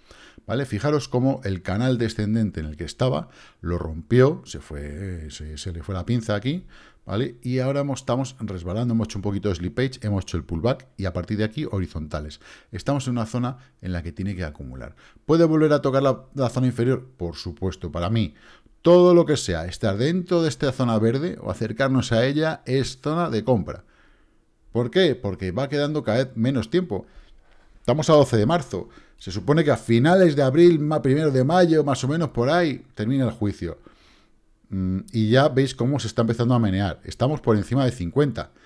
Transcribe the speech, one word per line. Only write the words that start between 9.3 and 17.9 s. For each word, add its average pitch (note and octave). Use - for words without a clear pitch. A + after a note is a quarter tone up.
de F2
slippage, C3
hemos G2+
hecho -
el D#2
pullback G2
y F#2+
a E2
partir F#2+
de G#2+
aquí A2
horizontales. D#2
Estamos C3+
en B2
una A2+
zona B2
en F#2
la E2
que E2+
tiene G2
que F2+
acumular. C2
¿Puede E3
volver D#3
a C#3+
tocar C3+
la, C3
la C3
zona B2+
inferior? B2+
Por E2+
supuesto, F2